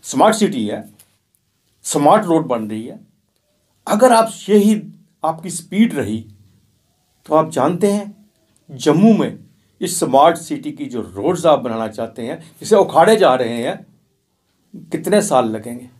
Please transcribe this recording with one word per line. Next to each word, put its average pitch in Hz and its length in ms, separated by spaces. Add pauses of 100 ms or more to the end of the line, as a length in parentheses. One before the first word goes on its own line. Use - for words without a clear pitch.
स्मार्ट 190 300
सिटी 143 320
है, 147 160 (1000)
स्मार्ट 165 400
रोड 160 220
बन 117 220
रही 110 160
है। - 140 (880)
अगर 240 260
आप 226 180 (180)
यही 208 320 (420)
आपकी 160 280
स्पीड 214 440
रही 110 240 (1040)
तो 151 100
आप 156 160
जानते 170 400
हैं - 880
जम्मू 185 400
में 135 200 (440)
इस 180 180
स्मार्ट 156 380
सिटी 151 340
की 147 160
जो 117 160
रोड्स 113 420
आप 147 140
बनाना 113 300
चाहते 117 320
हैं, 135 180 (200)
जिसे - 160
उखाड़े 180 420
जा 151 180
रहे 117 220
हैं, 139 280 (1040)
कितने 190 320
साल 127 260
लगेंगे? 110 400 (100)